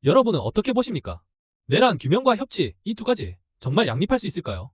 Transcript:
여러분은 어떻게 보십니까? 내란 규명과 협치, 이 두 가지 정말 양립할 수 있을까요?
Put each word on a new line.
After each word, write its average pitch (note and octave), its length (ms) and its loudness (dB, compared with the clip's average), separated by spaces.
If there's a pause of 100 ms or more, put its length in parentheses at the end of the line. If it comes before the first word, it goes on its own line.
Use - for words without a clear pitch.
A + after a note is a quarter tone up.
여러분은 G3 360 4
어떻게 G#3 340 -2
보십니까? G3 480 -4 (460)
내란 F#3+ 320 4
규명과 A#3 360 2
협치, G3+ 380 -4 (100)
이 A3 120 -6
두 A3+ 80 -12
가지 G#3 340 -4 (220)
정말 E3 280 0
양립할 D3 320 0
수 G#3 80 -8
있을까요? G#2+ 460 -8